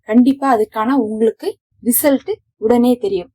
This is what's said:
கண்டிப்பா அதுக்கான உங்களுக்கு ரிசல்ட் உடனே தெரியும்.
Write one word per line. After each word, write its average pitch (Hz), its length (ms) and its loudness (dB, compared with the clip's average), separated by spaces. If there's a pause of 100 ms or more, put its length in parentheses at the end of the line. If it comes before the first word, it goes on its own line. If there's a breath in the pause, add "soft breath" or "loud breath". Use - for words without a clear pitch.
கண்டிப்பா 262 560 2
அதுக்கான 220 340 -2
உங்களுக்கு 226 640 -2 (260)
ரிசல்ட் 269 500 -2 (240)
உடனே 240 400 2
தெரியும். 190 380 -6